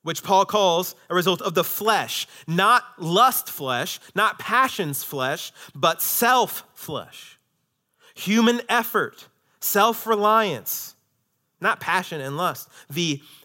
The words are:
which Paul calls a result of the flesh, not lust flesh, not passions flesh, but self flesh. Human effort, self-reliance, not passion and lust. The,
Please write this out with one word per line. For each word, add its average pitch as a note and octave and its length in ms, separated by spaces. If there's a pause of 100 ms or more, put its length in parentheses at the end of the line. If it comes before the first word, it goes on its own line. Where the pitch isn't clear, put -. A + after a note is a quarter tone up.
which D#3 220
Paul F#3+ 240
calls F#3 480 (160)
a E3+ 40
result F3+ 280
of F#3+ 100
the E3+ 100
flesh, G3+ 640 (200)
not G3+ 520
lust G3 520
flesh, C3 500 (140)
not G#3 240
passions G#3+ 680
flesh, C#3 480 (220)
but E3 260
self A#3+ 720
flesh. - 640 (760)
Human A#3 560
effort, G#3+ 580 (320)
self-reliance, G#3 1400 (640)
not G3 200
passion F3 420
and C#3 160
lust. E3 320 (180)
The, D3+ 340 (220)